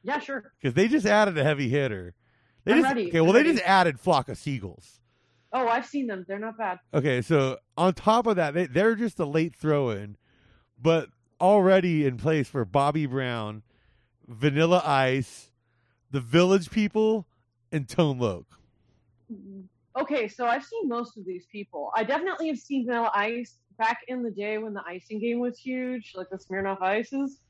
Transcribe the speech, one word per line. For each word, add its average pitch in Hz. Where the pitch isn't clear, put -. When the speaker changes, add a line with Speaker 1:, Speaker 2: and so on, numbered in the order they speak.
Speaker 1:
Yeah, 247
sure. 269
Speaker 2:
'Cause 131
they 196
just 233
added 208
a 135
heavy 143
hitter. 110
They 131
Speaker 1:
I'm 285
Speaker 2:
just, 269
Speaker 1:
ready. 233
Speaker 2:
okay, 165
well, 165
Speaker 1:
I'm 202
Speaker 2:
they 254
Speaker 1:
ready. 320
Speaker 2:
just 226
added 175
Flock 151
of 107
Seagulls. 101
Speaker 1:
Oh, 247
I've 240
seen 269
them. 190
They're 196
not 220
bad. 185
Speaker 2:
Okay, 135
so 135
on 180
top 226
of 220
that, 151
they, 175
they're 202
just 214
a 160
late 160
throw-in, 117
but 160
already 185
in 127
place 147
for 127
Bobby 139
Brown, 120
Vanilla 147
Ice, 135
the 135
Village 170
People, 220
and 147
Tone 143
Loc. 104
Speaker 1:
Okay, 277
so 240
I've 240
seen 440
most 233
of 196
these 180
people. 175
I 220
definitely 320
have 269
seen 262
Vanilla 233
Ice 226
back 226
in 254
the 233
day 208
when 214
the 190
icing 185
game 233
was 247
huge, 254
like 185
the 190
Smirnoff 196
Ices. 269